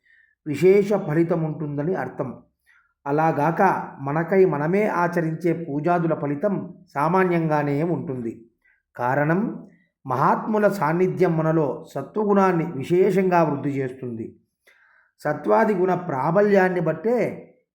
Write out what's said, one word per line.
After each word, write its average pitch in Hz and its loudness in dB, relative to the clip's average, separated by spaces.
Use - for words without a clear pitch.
విశేష 196 4
ఫలితం 165 0
ఉంటుందని 151 -4
అర్థం. 123 -8
అలాగాక 156 0
మనకై 165 2
మనమే 165 0
ఆచరించే 170 -2
పూజాదుల 165 0
ఫలితం 147 -4
సామాన్యంగానే 156 0
ఉంటుంది. 127 -6
కారణం, 147 -2
మహాత్ముల 208 0
సాన్నిధ్యం 170 0
మనలో 160 0
సత్వగుణాన్ని 190 2
విశేషంగా 180 2
వృద్ధి 143 -2
చేస్తుంది. 123 -8
సత్వాది 208 2
గుణ 185 2
ప్రాబల్యాన్ని 180 2
బట్టే 165 -2